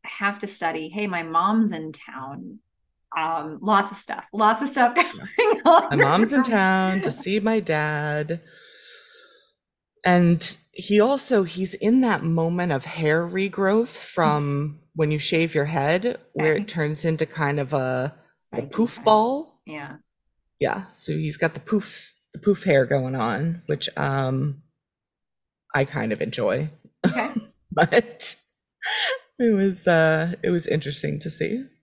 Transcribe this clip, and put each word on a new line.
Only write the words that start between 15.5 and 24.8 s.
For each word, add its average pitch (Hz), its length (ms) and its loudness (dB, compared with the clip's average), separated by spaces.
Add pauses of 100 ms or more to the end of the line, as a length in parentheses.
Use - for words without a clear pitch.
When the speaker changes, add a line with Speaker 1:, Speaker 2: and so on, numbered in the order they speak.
Speaker 2:
your 147 100 2
head, 160 520 0 (160)
where 156 200 2
it 151 40 2
Speaker 1:
Okay. - 80 -4
Speaker 2:
turns 151 400 -4
into 160 200 0
kind 147 340 -2
of 135 140 -4
a, 127 400 -2 (400)
a - 40 -6
Speaker 1:
Spiky 123 100 -8
Speaker 2:
poof 226 280 -2
Speaker 1:
kind. 233 100 -16
Speaker 2:
ball. 233 600 2
Speaker 1:
Yeah. 143 300 -14 (640)
Speaker 2:
Yeah, - 340 -2
so - 200 -8
he's 151 240 -4
got 165 160 0
the 147 60 -12
poof, - 540 -6 (200)
the - 60 -14
poof 208 240 0
hair 139 220 4
going 131 300 -2
on, 131 520 -2
which, 147 300 -4
um, 139 640 -2 (1120)